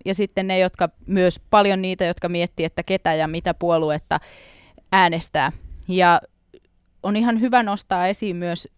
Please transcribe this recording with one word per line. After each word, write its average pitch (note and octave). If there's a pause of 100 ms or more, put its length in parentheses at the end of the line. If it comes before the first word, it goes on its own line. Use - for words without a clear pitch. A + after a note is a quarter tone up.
ja F#3+
sitten F#3+
ne, F#3
jotka F3+ (160)
myös F3+
paljon G3+
niitä, F#3
jotka F3
miettii, E3+
että -
ketä F#3
ja D#3
mitä E3+
puoluetta D#3+ (720)
äänestää. E3 (360)
Ja F3+ (840)
on G3+
ihan A3+
hyvä B3
nostaa G3
esiin G3+
myös, F3 (100)